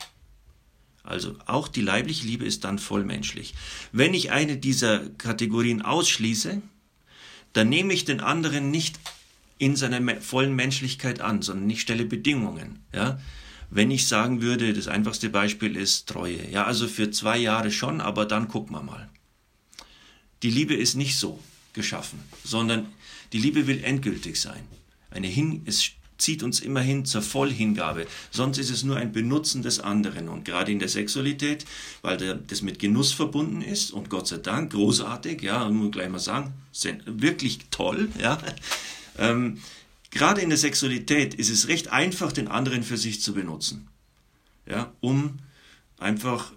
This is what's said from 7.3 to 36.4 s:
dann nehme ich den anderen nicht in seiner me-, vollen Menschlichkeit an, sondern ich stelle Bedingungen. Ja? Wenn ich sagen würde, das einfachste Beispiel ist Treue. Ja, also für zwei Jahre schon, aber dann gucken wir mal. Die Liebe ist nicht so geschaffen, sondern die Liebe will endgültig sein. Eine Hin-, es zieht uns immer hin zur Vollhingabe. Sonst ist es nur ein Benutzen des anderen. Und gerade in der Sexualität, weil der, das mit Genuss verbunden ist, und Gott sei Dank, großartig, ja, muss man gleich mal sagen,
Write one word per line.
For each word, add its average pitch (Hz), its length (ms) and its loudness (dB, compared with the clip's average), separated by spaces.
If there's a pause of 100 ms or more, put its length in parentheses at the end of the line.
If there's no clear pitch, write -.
dann 110 180 6
nehme 185 240 4
ich - 120 0
den 127 160 0
anderen 143 500 2
nicht 156 280 0 (580)
in 135 180 4
seiner 123 240 0
me-, 120 220 2
vollen 135 340 2
Menschlichkeit 127 640 -2
an, 104 220 0
sondern 98 280 0
ich 113 120 0
stelle 117 240 0
Bedingungen. 107 760 -2 (140)
Ja? 123 260 0 (500)
Wenn - 220 4
ich 131 160 2
sagen 117 340 4
würde, 117 320 4
das 104 140 -2
einfachste 107 420 0
Beispiel 104 460 2
ist 98 320 0
Treue. 87 420 -6
Ja, 98 160 0
also 113 220 2
für 107 240 0
zwei 110 260 2
Jahre 110 340 2
schon, 143 280 -2
aber 104 260 0
dann 107 220 0
gucken - 280 -6
wir 73 80 -8
mal. - 260 -12 (1300)
Die 120 60 2
Liebe 147 260 2
ist 123 200 2
nicht 135 220 0
so 82 220 -4 (320)
geschaffen, - 480 -6 (240)
sondern 113 440 0 (440)
die 113 80 0
Liebe 147 260 4
will 131 180 0
endgültig 120 560 -2
sein. - 240 -6 (460)
Eine - 180 -6
Hin-, 156 380 0
es - 260 0 (260)
zieht 160 260 0
uns 120 160 0
immer 135 220 0
hin 135 240 2
zur 117 160 0
Vollhingabe. 107 840 0 (240)
Sonst 135 280 0
ist 131 120 -2
es 123 140 -2
nur 135 140 0
ein 113 140 -2
Benutzen 127 500 0
des 120 180 0
anderen. 98 500 0
Und 82 160 -10
gerade 90 260 0
in 101 80 2
der 92 100 0
Sexualität, 139 760 -2 (360)
weil 92 160 -2
der, 92 180 -2
das - 260 -6
mit 98 180 -4
Genuss 113 320 4
verbunden 151 500 0
ist, - 300 -2
und 104 180 -8
Gott 92 180 -4
sei 87 100 -4
Dank, 123 360 -4
großartig, 107 680 2
ja, 110 280 0
muss 107 120 4
man 104 100 2
gleich 92 180 -4
mal 90 100 -6
sagen, 131 340 -2 (180)